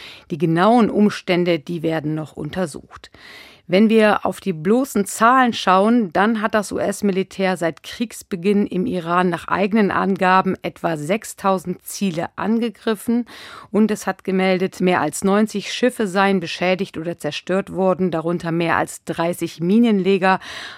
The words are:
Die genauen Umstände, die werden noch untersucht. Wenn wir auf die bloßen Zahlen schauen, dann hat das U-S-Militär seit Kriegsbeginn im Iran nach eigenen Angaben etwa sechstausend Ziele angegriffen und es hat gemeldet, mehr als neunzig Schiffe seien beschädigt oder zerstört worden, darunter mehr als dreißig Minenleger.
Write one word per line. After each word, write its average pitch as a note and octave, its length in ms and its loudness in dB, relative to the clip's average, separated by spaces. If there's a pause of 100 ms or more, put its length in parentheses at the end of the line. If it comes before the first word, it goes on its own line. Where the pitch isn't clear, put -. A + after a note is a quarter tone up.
(300)
Die F3 60 -6
genauen F3+ 540 4
Umstände, F3 680 2
die E3+ 240 -8
werden D#3 320 -2
noch D#3 180 -8
untersucht. - 800 -10 (580)
Wenn G3 200 6
wir G#3+ 380 4
auf F#3+ 140 -6
die G3 120 -2
bloßen G3+ 540 0
Zahlen A#3+ 460 4
schauen, G3+ 600 2
dann G#3 300 2
hat G#3+ 100 -2
das G#3+ 200 -2
U-S-Militär F#3+ 840 -2
seit E3 280 -4
Kriegsbeginn G3+ 800 -2
im F3+ 200 -4
Iran F3 440 0
nach E3 160 -6
eigenen F#3+ 460 0
Angaben F#3 720 2
etwa E3+ 340 -4
sechstausend F3+ 880 -4
Ziele E3+ 500 -6
angegriffen A3+ 880 -2 (460)
und G#3+ 220 2
es - 140 -6
hat - 180 -6
gemeldet, F#3+ 560 0
mehr F3+ 200 2
als D3+ 220 -4
neunzig G3+ 500 0
Schiffe A#3+ 360 0
seien G3 320 2
beschädigt F3+ 580 -4
oder D#3+ 200 -8
zerstört F3+ 540 -4
worden, F#3 380 0
darunter E3 400 -4
mehr E3 260 0
als - 280 -4
dreißig E3 560 -4
Minenleger. F#3+ 800 2 (380)